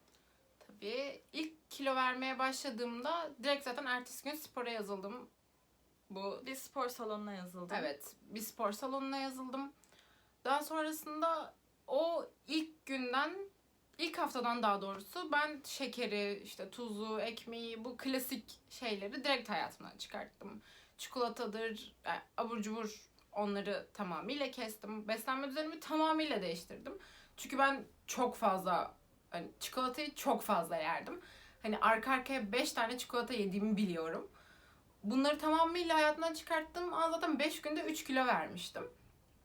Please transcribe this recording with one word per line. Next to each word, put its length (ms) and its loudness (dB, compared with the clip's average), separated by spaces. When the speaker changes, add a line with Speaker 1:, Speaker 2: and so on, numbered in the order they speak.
Speaker 1:
Tabii. 640 -6
İlk 380 -6
kilo 240 0
vermeye 440 0
başladığımda 920 -2
direkt 220 2
zaten 220 -4
ertesi 380 -2
gün 100 -4
spora 360 -6
yazıldım. 600 -6
Bu 360 -4
Speaker 2:
Bir 80 -4
spor 340 -2
salonuna 440 -4
yazıldın. 420 -8
Speaker 1:
Evet, 480 -4
bir 180 -8
spor 320 0
salonuna 440 -2
yazıldım. 560 -4
Daha 180 6
sonrasında 920 0
o 400 2
ilk 400 -2
günden, 500 0
ilk 200 -2
haftadan 440 2
daha 200 4
doğrusu 500 -6
ben 340 2
şekeri, 800 -2
işte 260 -10
tuzu, 500 -4
ekmeği, 640 -6
bu 120 -8
klasik 640 -4
şeyleri 540 -4
direkt 240 2
hayatımdan 480 -2
çıkarttım. 640 -10
Çikolatadır, 960 -2
e, 60 0
abur 260 0
cubur, 480 -6
onları 640 0
tamamıyla 560 -2
kestim. 580 -8
Beslenme 400 -2
düzenimi 320 -4
tamamıyla 640 2
değiştirdim. 560 -6
Çünkü 220 -4
ben 260 4
çok 300 0
fazla, 580 2
hani 200 -6
çikolatayı 540 -2
çok 280 2
fazla 340 2
yerdim. 440 -2
Hani 160 0
arka 320 6
arkaya 420 0
beş 200 2
tane 260 2
çikolata 360 0
yediğimi 420 2
biliyorum. 540 0
Bunları 340 6
tamamıyla 580 6
hayatımdan 380 6
çıkarttım. 600 -2
Ama 160 4
zaten 280 2
beş 240 0
günde 200 0
üç 220 -4
kilo 220 4
vermiştim. 640 0